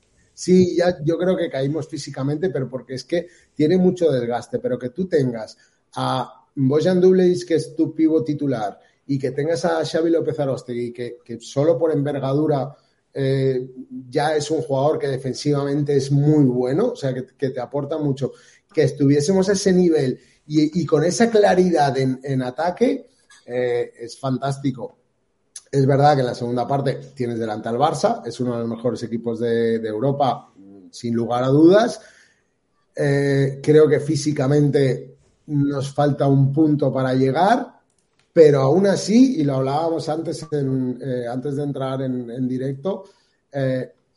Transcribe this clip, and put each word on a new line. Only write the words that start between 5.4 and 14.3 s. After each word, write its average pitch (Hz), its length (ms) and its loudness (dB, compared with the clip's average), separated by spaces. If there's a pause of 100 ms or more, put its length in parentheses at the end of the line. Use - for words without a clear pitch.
a 131 500 -6 (100)
Bojan 156 460 2
Dubleix, 180 460 4
que 165 80 -2
es - 200 -2
tu 320 200 -2
pivo 160 280 2
titular, 135 560 -4 (280)
y 139 120 -2
que 131 120 -4
tengas 151 340 -4
a 165 180 0
Xavi 165 280 -2
López 147 280 -2
Arostegui, 120 540 -4
que, 120 320 -10
que 113 160 -14
solo 147 380 0
por 160 120 0
envergadura, 143 840 -2 (380)
eh, 135 540 -2 (400)
ya 147 260 -2